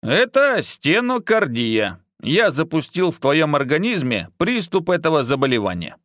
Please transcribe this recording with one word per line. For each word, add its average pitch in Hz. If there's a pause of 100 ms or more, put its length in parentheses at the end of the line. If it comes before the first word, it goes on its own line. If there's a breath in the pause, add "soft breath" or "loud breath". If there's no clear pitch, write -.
Это 233
стенокардия. 151 (160)
Я 190
запустил 160
в 165
твоём 151
организме 139
приступ 190
этого 160
заболевания. 117